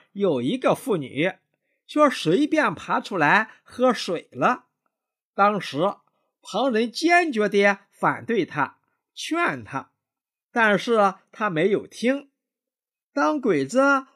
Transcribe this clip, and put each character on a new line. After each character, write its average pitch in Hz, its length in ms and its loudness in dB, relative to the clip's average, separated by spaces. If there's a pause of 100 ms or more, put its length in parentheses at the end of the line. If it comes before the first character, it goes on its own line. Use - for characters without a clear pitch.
(120)
有 175 300 0
一 180 160 -2
个 254 160 2
妇 214 240 -4
女 147 340 -4 (540)
却 294 240 2
随 233 360 0
便 269 280 0
爬 190 260 -4
出 233 160 -8
来 175 340 2 (120)
喝 247 320 0
水 - 380 -8
了。 190 340 -2 (680)
当 208 240 2
时 - 200 -10 (640)
旁 254 280 -2
人 220 220 0
坚 339 400 2
决 208 160 0
地 202 300 2 (120)
反 131 360 -4
对 226 180 0
她， - 340 -6 (360)
劝 247 500 -4
她， 131 260 -10 (640)
但 214 260 4
是 208 360 2 (180)
她 214 160 -4
没 175 220 2
有 160 160 0
听。 277 420 -2 (840)
当 302 260 0
鬼 165 260 0
子 269 500 2